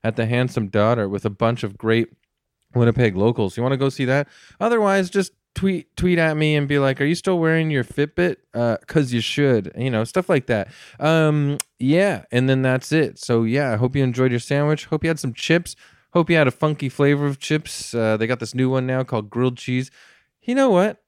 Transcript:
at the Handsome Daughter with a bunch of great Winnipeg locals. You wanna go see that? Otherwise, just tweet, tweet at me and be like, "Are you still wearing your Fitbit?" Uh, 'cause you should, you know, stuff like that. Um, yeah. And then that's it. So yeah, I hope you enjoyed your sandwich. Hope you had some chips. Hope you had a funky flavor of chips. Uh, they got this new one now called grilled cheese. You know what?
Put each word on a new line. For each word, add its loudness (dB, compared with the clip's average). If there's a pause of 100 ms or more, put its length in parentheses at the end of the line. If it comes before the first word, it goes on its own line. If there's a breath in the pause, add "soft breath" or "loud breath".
at -2
the -2
Handsome -2
Daughter 0
with -6
a -2
bunch -2
of -10
great 0 (680)
Winnipeg 2
locals. 0
You -4
wanna -2
go 0
see -4
that? 0 (320 loud breath)
Otherwise, 0
just -2 (240)
tweet, -4
tweet 2
at 2
me 2
and 0
be 0
like, 0
"Are 2
you 2
still 0
wearing 2
your 0
Fitbit?" -2 (180)
Uh, 0
'cause 0
you 0
should, 0
you -4
know, -2
stuff -4
like 0
that. -2 (320 loud breath)
Um, 2 (220)
yeah. 2
And 2
then 2
that's 0
it. 0
So 0
yeah, 0
I -2
hope 0
you 2
enjoyed 2
your 0
sandwich. -2
Hope -4
you 0
had -2
some -6
chips. -2 (380 soft breath)
Hope 2
you 4
had 4
a 0
funky -2
flavor 2
of -2
chips. -6
Uh, 0
they -2
got -2
this -8
new 0
one 0
now -2
called -6
grilled -2
cheese. -4 (540 soft breath)
You -4
know 2
what? 2